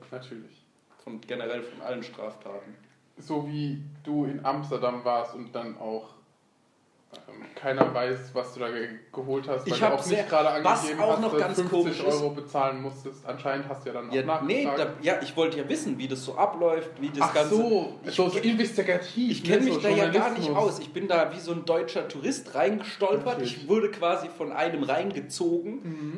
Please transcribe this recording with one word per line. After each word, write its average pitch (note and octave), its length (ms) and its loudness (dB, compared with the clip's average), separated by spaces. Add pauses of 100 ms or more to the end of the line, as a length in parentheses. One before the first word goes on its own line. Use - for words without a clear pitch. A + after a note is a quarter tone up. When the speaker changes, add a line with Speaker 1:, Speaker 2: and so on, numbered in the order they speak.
(100)
Speaker 1:
Natürlich. A#2 520 -16 (420)
Speaker 2:
Von, A2+ 160 -12
generell A#2 420 -6
von - 200 -14
allen A#2+ 200 -6
Straftaten. G#2 720 -12 (440)
Speaker 1:
So D3 300 -6
wie D3 320 -4 (220)
du D3 220 0
in - 200 -4
Amsterdam B2 600 -2
warst A#2+ 320 0
und B2 180 -12
dann A#2 240 -8
auch, A2 300 -6 (1040)
ähm, G#2+ 300 -18 (100)
keiner C3 400 2
weiß, B2+ 400 -2
was B2+ 200 -4
du B2+ 60 -12
da A#2 100 -2
ge-, A2+ 280 -6 (140)
geholt C3+ 360 -4
hast, C3 180 -2
weil F3 60 0
Speaker 2:
Ich - 60 0
Speaker 1:
du A3 60 4
Speaker 2:
hab G#3 80 6
Speaker 1:
auch C#3 60 4
nicht F3 100 -4
Speaker 2:
sehr, G3+ 160 2
Speaker 1:
gerade D3+ 400 4
Speaker 2:
was A3 160 4
Speaker 1:
angegeben D3+ 220 -2
Speaker 2:
auch G#3+ 100 6
Speaker 1:
hast, G#3 100 2
Speaker 2:
noch A3 100 0
Speaker 1:
dass - 80 4
Speaker 2:
ganz F#3+ 200 2
Speaker 1:
fünfzig F3+ 200 2
Speaker 2:
komisch E3+ 200 2
ist. C#3+ 40 -2 (180)
Speaker 1:
Euro D3 80 2
bezahlen C3+ 520 -2
musstest. C3+ 420 -10
Anscheinend C#3 440 -4
hast C3+ 160 -10
du B2+ 60 -6
ja A2+ 40 -6
dann A#2+ 160 -8
auch - 20 -10
Speaker 2:
Ja, D#3 300 0
nee, A#3 220 0
Speaker 1:
nachgefragt. C#3+ 360 0
Speaker 2:
da, C#3 60 -6
ja, F#3 160 2
ich - 140 -8
wollte D#3+ 220 2
ja C#3+ 100 -4
wissen, D3+ 280 -2
wie B2+ 120 -4
das C3 160 -6
so B2+ 120 -6
abläuft, E3 540 2 (100)
wie D3 100 -2
das C#3+ 100 -2
Speaker 1:
Ach D#3+ 140 4
Speaker 2:
Ganze. D3+ 200 4
Speaker 1:
so, A3 500 2
Speaker 2:
Ich D3 120 -6
Speaker 1:
so F3+ 120 6
Speaker 2:
ke-, G3 120 0
Speaker 1:
investigativ, A3 880 2
Speaker 2:
ich D3+ 140 -2
kenn G#3 160 6
Speaker 1:
ne, C4 60 4
Speaker 2:
mich E3+ 80 2
Speaker 1:
so D3 80 0
Speaker 2:
da G#3 80 4
ja E3 180 6
gar A3+ 220 4
nicht F3 180 -2
Speaker 1:
Journalismus. D3 80 2
Speaker 2:
aus. D#3+ 240 4
Ich C#3+ 120 -12
bin F#3 140 -4
da E3 260 4
wie F3 60 -10
so E3+ 140 -6
ein D#3+ 120 -4
deutscher E3+ 440 0
Tourist D3 480 -6
reingestolpert. G3 680 2
Speaker 1:
Natürlich. C3+ 340 -2
Speaker 2:
Ich C#3+ 100 -6
wurde G#3 240 4
quasi E3+ 360 0
von D3 220 -6
einem D#3+ 320 0
reingezogen, E3+ 920 0 (440)